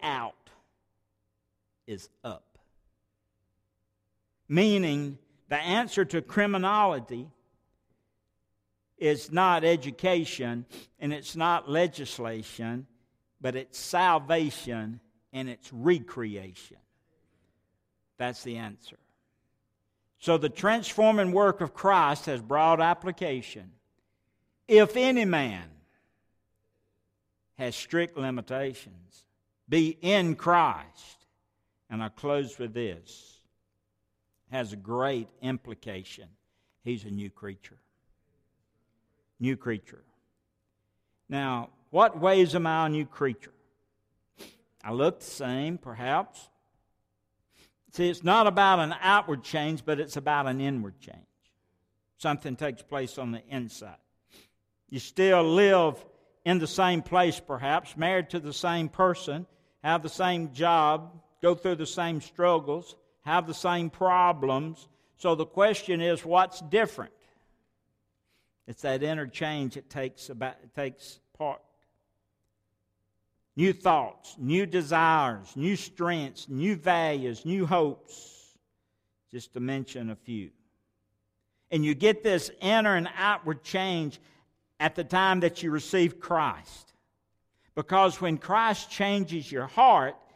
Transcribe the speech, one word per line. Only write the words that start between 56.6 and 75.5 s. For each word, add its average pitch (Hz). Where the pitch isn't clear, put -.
same 180
place, 175
perhaps, 143
married 175
to 175
the 147
same 170
person, 180
have 160
the 156
same 170
job, 156
go 175
through 175
the 156
same 170
struggles, 165
have 165
the 156
same 175
problems. 160
So 170
the 160
question 185
is, 170
what's 180
different? 165
It's 117
that 135
interchange 151
it 135
takes 131
about, 127
it 127
takes -
part. 143
New 180
thoughts, 156
new 170
desires, 156